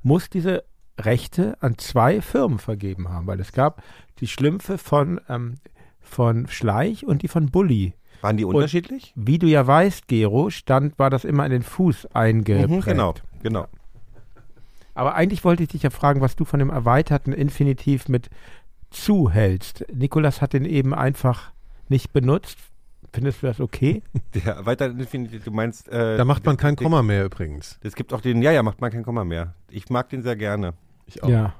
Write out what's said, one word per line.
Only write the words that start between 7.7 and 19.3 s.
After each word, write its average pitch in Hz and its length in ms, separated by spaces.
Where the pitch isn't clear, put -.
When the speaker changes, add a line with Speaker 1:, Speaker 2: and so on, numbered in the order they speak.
Speaker 2:
Waren 107 160
die 107 80
Speaker 1:
Und 92 100
Speaker 2:
unterschiedlich? 170 600
Speaker 1:
wie 123 220
du 170 80
ja 147 200
weißt, 170 420
Gero, 117 420
stand, 139 480
war 135 120
das 131 140
immer 143 220
in 131 60
den 123 100
Fuß - 520
eingeprägt. 110 560
Speaker 2:
Mhm, 185 120
genau, 110 320
genau. 110 240
Speaker 1:
Aber 135 200
eigentlich 180 300
wollte 175 180
ich 151 80
dich - 120
ja 135 80
fragen, 143 300
was 135 160
du 160 80
von 143 160
dem 131 100
erweiterten 139 640
Infinitiv 139 760
mit 123 220
zu 185 400